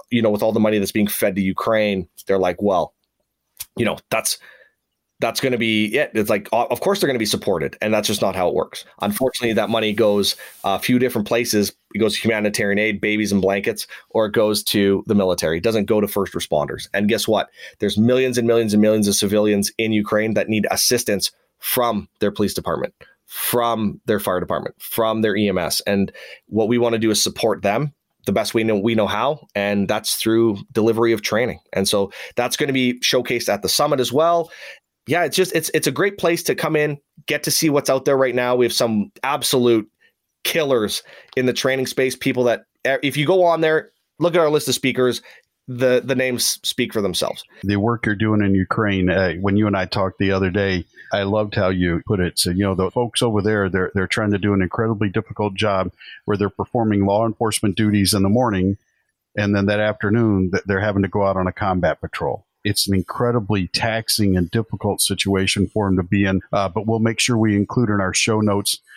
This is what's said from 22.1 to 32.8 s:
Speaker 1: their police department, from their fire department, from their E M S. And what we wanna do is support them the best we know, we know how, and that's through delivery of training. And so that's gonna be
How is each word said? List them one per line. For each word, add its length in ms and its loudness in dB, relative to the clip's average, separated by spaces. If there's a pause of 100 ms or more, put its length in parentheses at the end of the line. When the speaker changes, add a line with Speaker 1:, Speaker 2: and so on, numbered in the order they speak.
Speaker 1:
their 120 0
police 220 -2
department, 400 -4 (320)
from 800 -2
their 140 2
fire 200 -2
department, 400 -4
from 420 -2
their 140 2
E 140 2
M 80 0
S. 240 -2
And 300 0 (360)
what 220 0
we 80 2
wanna 220 2
do 120 2
is 100 0
support 400 -2
them 320 0 (340)
the 40 0
best 220 0
we 100 2
know, 140 2
we 160 0
know 140 2
how, 480 -2
and 320 0
that's 280 -2
through 440 2 (120)
delivery 400 2
of 120 -2
training. 360 -2 (140)
And 160 0
so 220 0 (240)
that's 200 -2
gonna 160 -2
be 280 0